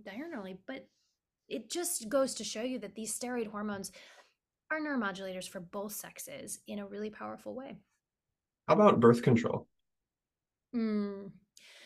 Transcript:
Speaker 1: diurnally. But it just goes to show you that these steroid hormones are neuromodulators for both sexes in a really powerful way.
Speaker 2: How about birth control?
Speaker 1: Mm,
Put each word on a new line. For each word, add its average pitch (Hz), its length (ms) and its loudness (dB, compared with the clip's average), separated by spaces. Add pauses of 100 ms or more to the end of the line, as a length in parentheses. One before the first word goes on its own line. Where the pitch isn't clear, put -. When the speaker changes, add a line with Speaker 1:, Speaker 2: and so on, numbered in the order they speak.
Speaker 1:
diurnally. 208 640 -10
But 269 220 -12 (600)
it 226 220 -6
just 320 380 -4
goes 269 260 2
to 220 100 -8
show 220 180 -6
you 254 180 -4
that 202 160 -12
these 220 220 -6
steroid 240 300 -4
hormones 208 440 -6 (800)
are 311 100 0
neuromodulators 196 680 -4
for 190 120 -10
both 202 320 -8
sexes - 760 -12
in 208 120 -8
a 202 80 -8
really 208 240 -8
powerful 214 440 -10
way. 254 240 -12 (880)
Speaker 2:
How 151 80 8
about 196 260 8
birth 117 220 10
control? - 460 4 (1080)
Speaker 1:
Mm, 202 560 -2 (560)